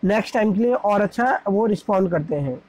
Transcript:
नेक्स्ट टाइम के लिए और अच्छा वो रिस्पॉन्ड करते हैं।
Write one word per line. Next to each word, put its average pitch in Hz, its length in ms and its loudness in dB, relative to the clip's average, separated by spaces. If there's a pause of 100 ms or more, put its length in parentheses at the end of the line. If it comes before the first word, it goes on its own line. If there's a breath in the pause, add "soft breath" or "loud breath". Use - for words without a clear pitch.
नेक्स्ट 202 300 0
टाइम 214 200 2
के 190 60 0
लिए 240 140 2
और 208 280 2
अच्छा 240 460 -2
वो 202 180 2
रिस्पॉन्ड 196 460 0
करते 156 240 -4
हैं। 139 340 -6